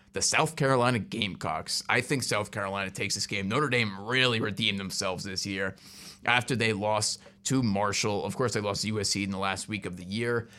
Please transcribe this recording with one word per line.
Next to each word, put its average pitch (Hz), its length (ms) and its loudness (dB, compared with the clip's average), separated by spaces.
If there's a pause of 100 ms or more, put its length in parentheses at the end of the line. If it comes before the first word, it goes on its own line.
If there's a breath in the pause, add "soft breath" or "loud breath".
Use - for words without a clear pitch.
(140 loud breath)
the 95 80 -2
South 156 340 2
Carolina 127 440 4
Gamecocks. 87 880 -4
I 117 140 4
think 127 220 0
South 104 280 0
Carolina 98 400 -4
takes 101 240 -4
this 101 120 -2
game. 98 200 -4
Notre 135 220 2
Dame 107 360 0
really 123 340 2
redeemed 104 400 0
themselves 95 440 -2
this 92 220 -4
year 98 300 -2 (500 loud breath)
after 120 300 2
they 113 180 2
lost 104 460 0 (260 loud breath)
to 131 160 4
Marshall. 101 640 2
Of 98 100 -4
course, 120 180 0
they 113 60 0
lost 101 240 -2
to 101 40 -2
U 107 120 0
S 95 100 0
C 98 140 0
in 98 60 -2
the 95 80 -4
last 95 300 -2
week 107 180 -4
of 90 120 -6
the 92 80 -10
year, 113 540 -2